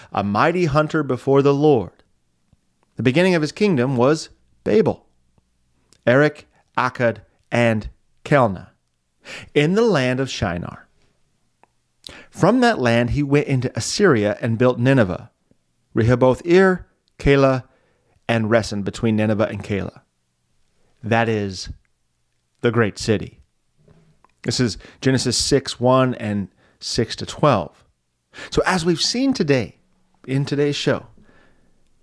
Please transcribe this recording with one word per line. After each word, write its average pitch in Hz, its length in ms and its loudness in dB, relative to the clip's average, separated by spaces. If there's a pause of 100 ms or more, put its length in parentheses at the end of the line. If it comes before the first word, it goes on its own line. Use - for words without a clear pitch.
(120)
a 101 120 -4
mighty 147 420 0
hunter 151 360 0
before 135 400 0
the 143 120 2
Lord." 143 380 2 (1040)
The - 80 -6
beginning 170 300 2
of 165 80 0
his 151 100 -4
kingdom 139 460 0
was 147 320 0 (340)
Babel, 160 440 0 (1000)
Erech, 143 420 2 (300)
Akkad, 120 440 -2 (300)
and 117 380 0 (340)
Calneh, 117 440 0 (880)
in 151 180 2
the 214 80 0
land 131 380 0
of 135 100 -4
Shinar. - 580 -8 (1400)
From 214 300 2
that 240 180 2
land 120 340 0
he 139 120 -2
went 143 240 0
into 127 280 -2
Assyria 113 640 2
and 113 180 -2
built 127 180 2
Nineveh, 120 540 0 (640)
Rehoboth 123 500 2
Ir, 185 400 2 (320)
Calah, 135 460 2 (640)
and 113 240 0
Resen, 104 320 0
between 110 320 -2
Nineveh 107 320 0
and 107 160 -10
Calah. - 380 -8 (1040)
That 113 240 0
is 101 420 -6 (920)
the 120 100 0
great 110 280 0
city. 92 400 -4 (1040)
This - 160 -4
is 120 180 -2 (240)
Genesis 127 340 0
six - 440 -2
one 127 340 2
and 104 360 -6 (300)
six - 360 -4
to 104 100 -10
twelve. 110 580 -2 (680)
So - 160 0
as 175 180 -2
we've 175 160 0
seen 262 320 0
today, 139 460 -2 (480)
in 135 180 -2
today's 143 300 -2
show, - 320 -4 (960)